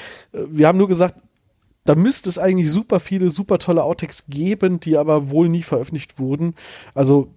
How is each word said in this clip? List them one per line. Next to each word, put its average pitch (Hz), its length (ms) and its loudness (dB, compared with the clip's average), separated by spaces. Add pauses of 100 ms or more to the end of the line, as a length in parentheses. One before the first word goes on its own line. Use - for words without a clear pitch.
(320)
Äh, - 60 -10 (100)
wir 151 200 4
haben 185 100 4
nur 196 100 4
gesagt, 175 280 0 (680)
da 151 100 4
müsste 190 340 0
es 180 100 -6
eigentlich 180 320 0
super 196 300 0
viele, 185 300 -2
super 190 280 -2
tolle 170 240 0
Outtakes 156 460 -8
geben, 180 500 -2
die 156 200 0
aber 147 320 0
wohl 165 180 2
nie 170 140 0
veröffentlicht 135 560 -6
wurden. 147 360 -4 (380)
Also, 139 440 2